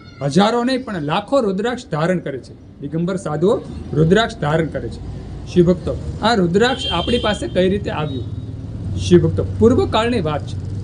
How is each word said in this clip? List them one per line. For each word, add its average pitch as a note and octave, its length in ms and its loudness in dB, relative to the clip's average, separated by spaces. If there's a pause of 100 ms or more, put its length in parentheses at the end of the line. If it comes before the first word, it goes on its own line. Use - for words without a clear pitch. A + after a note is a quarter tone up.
(220)
હજારો G3+ 420 4
નહીં B3+ 220 0
પણ G3 160 -6
લાખો G3+ 380 0
રુદ્રાક્ષ A3+ 500 -2
ધારણ E3+ 300 0
કરે C#3 180 -6
છે. - 440 -16
દિગંબર E3 340 -2
સાધુઓ F3 460 0 (320)
રુદ્રાક્ષ F3 440 4
ધારણ D#3+ 280 0
કરે B2 240 -6
છે. - 100 -12 (540)
શિવ F3+ 120 6
ભક્તો, E3 300 0 (260)
આ A3+ 140 4
રુદ્રાક્ષ G#3 560 2
આપણી A#3 280 0
પાસે G#3 280 -2
કઈ F#3 220 2
રીતે G3 220 -2
આવ્યું? C3+ 320 -4 (760)
શિવ E3 300 6
ભક્તો, D3+ 180 0 (140)
પૂર્વકાળની A#3 600 4
વાત D3+ 280 -2
છે. - 100 -8 (260)